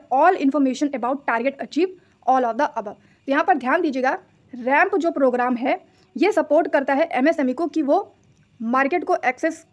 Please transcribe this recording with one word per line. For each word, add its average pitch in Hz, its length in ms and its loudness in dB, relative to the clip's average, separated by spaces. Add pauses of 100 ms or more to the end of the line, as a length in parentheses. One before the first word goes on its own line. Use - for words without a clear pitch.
(120)
all 320 280 4
information 277 540 0
about 254 320 -4
target, 254 420 -2
achieve 370 280 -2 (300)
all 254 240 2
of 220 80 -4
the 294 160 0
above। 208 240 -10
तो - 340 -12
यहाँ 302 120 2
पर 359 140 2
ध्यान 262 240 0
दीजिएगा, 269 320 0 (400)
रैंप 285 440 0
जो 330 160 0
प्रोग्राम 247 440 0
है 277 220 -2 (360)
ये 339 180 2
सपोर्ट 311 360 2
करता 277 240 0
है 302 200 0
एमएसएमई 269 400 0
को 330 160 -4
कि 320 140 -2
वो 285 140 2 (600)
मार्केट 269 460 0
को 359 100 2 (100)
एक्सेस, 311 480 -4